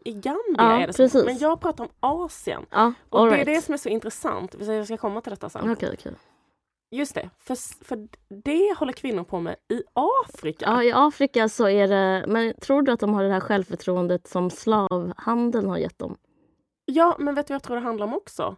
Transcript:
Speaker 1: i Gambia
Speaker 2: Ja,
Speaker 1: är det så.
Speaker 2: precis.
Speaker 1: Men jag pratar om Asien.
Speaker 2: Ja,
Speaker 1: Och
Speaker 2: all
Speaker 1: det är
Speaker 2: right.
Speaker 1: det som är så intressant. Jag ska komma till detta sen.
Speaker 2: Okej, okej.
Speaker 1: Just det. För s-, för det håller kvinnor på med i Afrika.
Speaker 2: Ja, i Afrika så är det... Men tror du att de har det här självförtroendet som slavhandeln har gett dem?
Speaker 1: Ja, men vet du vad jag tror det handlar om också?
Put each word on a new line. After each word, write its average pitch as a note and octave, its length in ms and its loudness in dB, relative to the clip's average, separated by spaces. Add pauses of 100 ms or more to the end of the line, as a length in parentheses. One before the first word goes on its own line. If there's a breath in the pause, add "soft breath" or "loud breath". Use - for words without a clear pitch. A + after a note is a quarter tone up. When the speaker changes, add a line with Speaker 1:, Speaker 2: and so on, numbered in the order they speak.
Speaker 1:
i A#3 80 -8
Gambia D#4 440 -2
Speaker 2:
Ja, A3+ 240 6
Speaker 1:
är F3 60 0
det F3 60 -6
så. - 100 -10
Speaker 2:
precis. C4 220 6
Speaker 1:
Men B3 140 -2
jag D#4 220 0
pratar D#4 240 -4
om - 60 -12 (100)
Asien. - 680 -4
Speaker 2:
Ja, A3+ 220 4 (160)
Speaker 1:
Och - 120 4
Speaker 2:
all A3+ 60 8
Speaker 1:
det - 80 6
är - 100 6
Speaker 2:
right. D4+ 140 2
Speaker 1:
det E4 40 -2
som D#4 120 -4
är C#4+ 40 -4
så - 100 -8
intressant. G#3+ 720 -6
Jag G#3+ 260 -4
ska A3+ 100 -8
komma G#3+ 240 -6
till A#3 100 -10
detta G3+ 180 -12
sen. - 240 -6
Speaker 2:
Okej, - 200 -4
okej. - 200 -12 (760)
Speaker 1:
Just C#4 240 -6
det. - 240 -8
För - 160 -8
s-, - 260 -12
för G#3+ 280 -10 (200)
det D#4 500 0
håller C4 140 -2
kvinnor G#3 320 -4
på F3+ 160 -6
med E3 160 -6 (120)
i A#3 140 -2 (420)
Afrika. - 420 -8
Speaker 2:
Ja, A#3+ 160 2
i A#3+ 100 4
Afrika C4+ 560 4
så G#3+ 200 2
är G3 200 4
det... F#3+ 400 2
Men A3+ 260 0
tror C#4 280 2
du C4 100 4
att A#3 80 -2
de G#3 140 0
har G3 100 2
det G3 80 2
här F#3+ 80 0
självförtroendet F3+ 880 -2
som F3+ 240 -2
slavhandeln G#3 1160 -2
har F3+ 100 -2
gett D#3+ 200 -6
dem? - 180 -10 (680)
Speaker 1:
Ja, E4 340 4
men C#4+ 160 -4
vet C#4+ 120 -4
du C#4+ 60 -10
vad - 20 -4
jag C#4 80 -8
tror A#3+ 140 -6
det A#3+ 60 -4
handlar A3+ 240 -4
om A#3 80 -6
också? - 440 -8